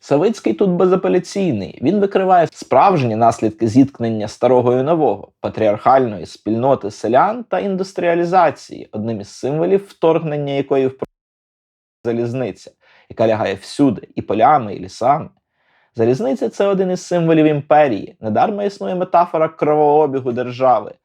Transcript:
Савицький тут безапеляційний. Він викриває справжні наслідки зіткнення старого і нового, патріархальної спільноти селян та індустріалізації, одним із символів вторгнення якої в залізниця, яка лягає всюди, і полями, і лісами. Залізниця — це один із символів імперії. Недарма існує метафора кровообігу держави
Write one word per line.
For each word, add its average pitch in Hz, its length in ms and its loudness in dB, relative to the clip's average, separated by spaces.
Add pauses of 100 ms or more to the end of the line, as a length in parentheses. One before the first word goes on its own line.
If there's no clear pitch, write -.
Савицький 208 540 0
тут 202 160 0
безапеляційний. 180 1120 0
Він 180 180 2
викриває 190 520 2
справжні 135 640 2
наслідки 113 520 0
зіткнення 113 600 0
старого 123 500 2
і 131 40 0
нового, 139 580 -2
патріархальної 107 840 0
спільноти 113 640 -2
селян 170 540 0
та 185 160 -4
індустріалізації, 175 1300 -2
одним 110 280 -6
із 98 80 -14
символів 170 600 -2
вторгнення 156 640 -2
якої 139 340 0
в 127 120 -6 (1040)
залізниця, 117 680 -6 (380)
яка - 180 -2
лягає 107 280 0
всюди, - 600 -2
і - 80 -8
полями, 110 520 2
і - 60 -12
лісами. 123 480 -2 (680)
Залізниця — 220 560 -2
це 202 160 -2
один 190 240 0
із 180 120 -6
символів 165 440 2
імперії. 147 760 0
Недарма 160 440 -2
існує 196 300 -6
метафора 175 540 0
кровообігу 147 840 0
держави 123 640 -2 (100)